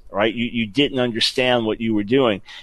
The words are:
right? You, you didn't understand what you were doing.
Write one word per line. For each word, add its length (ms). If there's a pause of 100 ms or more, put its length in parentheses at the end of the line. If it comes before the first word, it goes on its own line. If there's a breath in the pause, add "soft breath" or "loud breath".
(100)
right? 240
You, 120
you 200
didn't 340
understand 640
what 140
you 140
were 100
doing. 360 (220 loud breath)